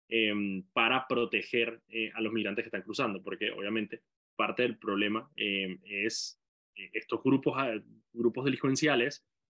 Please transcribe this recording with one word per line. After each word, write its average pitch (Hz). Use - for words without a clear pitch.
eh, 110
para 123
proteger, 117
eh, 110
a 113
los 110
migrantes 104
que -
están 95
cruzando, 107
porque 98
obviamente 107
parte 107
del 117
problema, 104
eh, 98
es, 104
eh, 98
estos -
grupos, 135
ah, 131
grupos 117
delincuenciales, 135